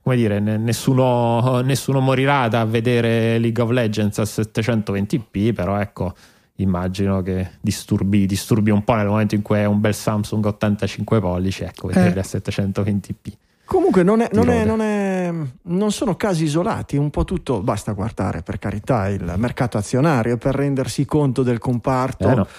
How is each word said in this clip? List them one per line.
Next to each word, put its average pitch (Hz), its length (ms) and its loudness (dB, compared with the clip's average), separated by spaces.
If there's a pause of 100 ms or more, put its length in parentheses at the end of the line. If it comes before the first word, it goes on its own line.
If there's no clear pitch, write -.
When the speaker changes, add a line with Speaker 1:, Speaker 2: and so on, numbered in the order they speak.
Speaker 1:
come 127 140 2
dire, 107 240 2
ne-, 107 180 0
nessuno, 120 1040 2
nessuno 135 380 0
morirà 131 480 2
da 113 180 2
vedere 113 720 2
League 117 260 0
of 113 60 0
Legends 107 500 0
a 107 60 0
settecentoventi 110 920 -2
p, 107 340 -2
però 95 260 -2
ecco, 95 340 -6 (440)
immagino 95 640 0
che 92 300 -4 (100)
disturbi, 101 640 0
disturbi 104 460 0
un 104 120 2
po' 120 120 2
nel 104 120 0
momento 107 280 2
in 104 60 0
cui 104 180 0
è 104 60 2
un 104 140 2
bel 104 140 2
Samsung 107 520 -2
ottantacinque 104 760 0
pollici, 92 440 -2
ecco, 87 240 -10
vederli 90 300 4
Speaker 2:
Eh. 95 40 -2
Speaker 1:
a - 20 -2
settecentoventi 101 920 -2
p. - 180 -12 (340)
Speaker 3:
Comunque 320 380 4
non 220 160 4
è, 233 80 2
Speaker 1:
Ti - 80 -4
Speaker 3:
non 240 140 4
è, 240 80 2
Speaker 1:
rode. 220 80 2
Speaker 3:
non 220 160 0
è, 190 520 -2 (300)
non 196 300 0
sono 254 240 -2
casi 175 260 0
isolati, 160 540 -2
un 143 120 0
po' 170 140 -2
tutto, 151 380 -2
basta 113 320 -2
guardare 101 500 -4
per 98 160 -8
carità 104 480 -2
il 90 300 -4
mercato 120 400 -2
azionario 123 600 0
per 135 160 -2
rendersi 135 520 -2
conto 139 380 0
del 120 160 0
comparto, 127 680 -2
Speaker 1:
Eh, 135 60 4
no. - 120 0 (120)